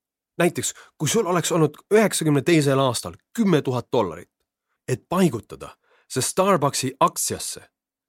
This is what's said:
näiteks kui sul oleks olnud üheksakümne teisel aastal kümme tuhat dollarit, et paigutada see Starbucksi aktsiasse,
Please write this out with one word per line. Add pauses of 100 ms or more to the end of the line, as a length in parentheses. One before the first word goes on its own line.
(380)
näiteks (240)
kui
sul
oleks
olnud (160)
üheksakümne
teisel
aastal (180)
kümme
tuhat
dollarit, (540)
et
paigutada (300)
see
Starbucksi
aktsiasse, (480)